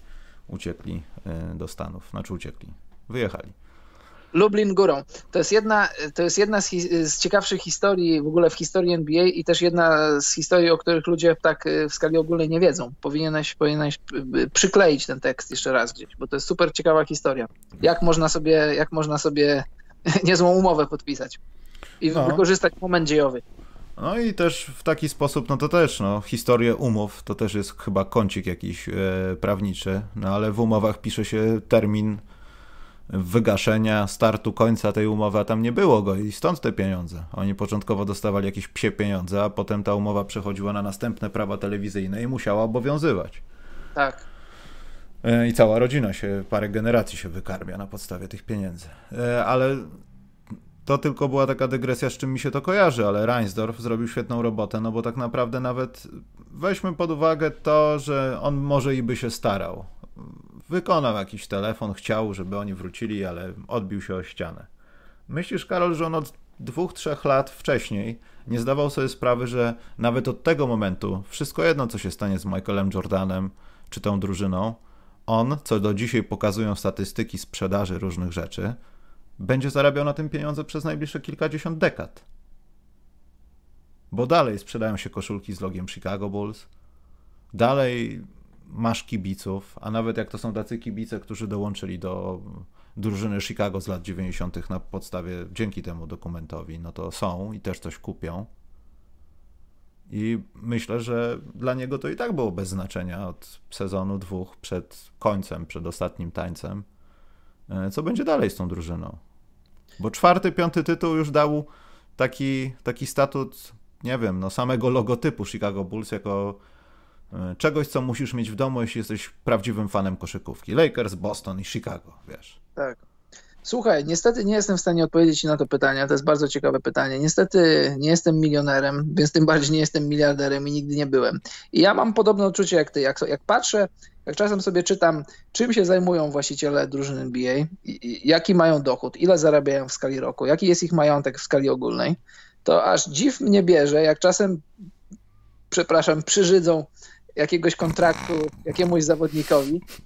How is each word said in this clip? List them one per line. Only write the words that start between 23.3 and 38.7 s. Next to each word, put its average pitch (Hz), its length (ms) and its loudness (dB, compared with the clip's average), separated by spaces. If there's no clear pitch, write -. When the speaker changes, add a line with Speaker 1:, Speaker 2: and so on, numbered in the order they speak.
Speaker 1:
No 117 200 -4
i 208 160 0
też 170 320 0
w - 80 -16
taki 160 260 0
sposób, 143 400 -2
no 139 80 2
to 151 120 0
też, 170 300 4
no, 101 220 0
historię 117 540 2
umów, 107 480 0
to - 120 -4
też 104 180 -2
jest 101 260 -4
chyba 98 260 0
kącik 98 400 0
jakiś, 90 440 -6
e, 95 40 -6
prawniczy, 98 600 -2
no 101 140 -4
ale 104 220 0
w 101 80 -4
umowach 110 420 2
pisze 107 240 -4
się 110 420 0
termin 107 500 2
wygaszenia, 107 920 2
startu, 107 460 0
końca 110 380 2
tej 107 160 2
umowy, 107 320 0
a 101 60 2
tam 110 160 0
nie 117 100 0
było 123 300 6
go 95 140 0
i 104 160 -4
stąd 170 280 -2
te - 120 -2
pieniądze. 90 600 -4
Oni 98 240 -2
początkowo 101 500 -2
dostawali 98 400 -2
jakieś 98 220 -6
psie - 240 -2